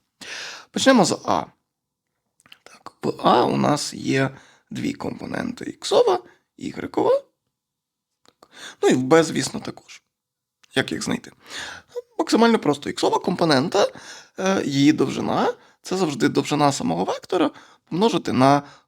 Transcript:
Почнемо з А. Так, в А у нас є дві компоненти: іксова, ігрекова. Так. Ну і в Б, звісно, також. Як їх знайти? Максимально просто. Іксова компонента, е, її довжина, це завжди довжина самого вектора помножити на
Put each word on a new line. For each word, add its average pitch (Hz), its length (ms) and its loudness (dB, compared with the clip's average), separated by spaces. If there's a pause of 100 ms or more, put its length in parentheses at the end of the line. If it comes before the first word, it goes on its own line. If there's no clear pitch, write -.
(720)
Почнемо 226 340 4
з - 60 0
А. 85 340 -4 (1200)
Так, - 300 -20 (100)
в - 240 -2
А 220 160 4
у 135 140 0
нас 139 360 -2
є 135 440 -2 (340)
дві - 220 -6
компоненти: - 720 -8
іксова, 403 540 0 (380)
ігрекова. - 640 -2 (1000)
Так. - 260 -20 (320)
Ну 403 80 4
і - 40 6
в 127 100 2
Б, 160 200 6
звісно, - 360 -4
також. - 440 -16 (720)
Як - 160 -2
їх - 120 -6
знайти? - 280 -6 (880)
Максимально 233 400 4
просто. - 300 -2
Іксова 415 300 -2
компонента, 170 720 2 (480)
е, 190 260 0
її 139 280 4
довжина, 143 600 -2 (280)
це - 160 -6
завжди 147 320 0
довжина 143 420 0
самого - 340 -2
вектора 381 460 -2 (380)
помножити 185 440 0
на 139 300 4 (240)